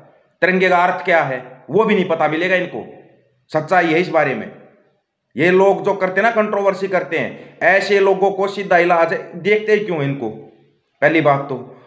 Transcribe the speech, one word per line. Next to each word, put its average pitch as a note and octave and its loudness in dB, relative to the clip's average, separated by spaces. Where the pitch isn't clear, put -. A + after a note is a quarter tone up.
तिरंगे F#3 2
का F3 4
अर्थ F3+ 0
क्या E3 2
है, C3 -8
वो G3+ 2
भी G#3 2
नहीं F#3 0
पता D#3 0
मिलेगा E3+ -2
इनको। C#3 -6
सच्चाई E3+ 2
है E3 2
इस E3 -2
बारे D3 0
में। G#2 -10
ये E3 2
लोग F#3+ 4
जो G3 0
करते F#3+ -2
हैं A3+ 2
ना, A#3 -4
controversy G3+ -2
करते E3+ -2
हैं, - -8
ऐसे G3 2
लोगों G3 2
को G3 -4
सीधा F#3+ -2
इलाज E3+ 2
देखते G#3+ 0
ही G#3 2
क्यों E3 -4
इनको? C#3 -4
पहली D3+ 4
बात C#3 4
तो - -10